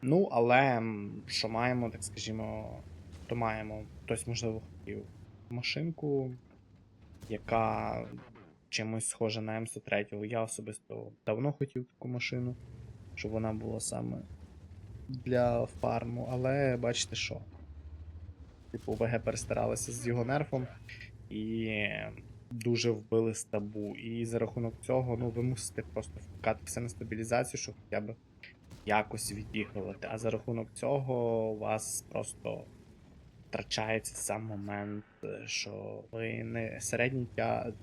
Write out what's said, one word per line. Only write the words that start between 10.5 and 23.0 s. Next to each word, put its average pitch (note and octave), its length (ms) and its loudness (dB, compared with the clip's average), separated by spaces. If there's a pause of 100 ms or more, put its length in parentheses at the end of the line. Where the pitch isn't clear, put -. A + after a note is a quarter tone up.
давно B2 260 2
хотів C3 320 -2
таку - 240 -12
машину, B2 480 -2 (580)
щоб - 160 -4
вона A2 220 2
була A2 280 -2
саме A#2+ 380 -2 (920)
для B2 580 4
фарму, A#2+ 640 0
але C3 460 4
бачите A#2+ 400 0
що. - 240 -2 (1300)
Типу, - 220 -4
В A2 140 4
Г A#2 120 4
перестаралися A2+ 720 0
з A#2 140 -4
його A#2+ 180 4
нерфом C3+ 420 2 (640)
і A2 560 0 (640)
дуже A#2 400 4
вбили A2 440 4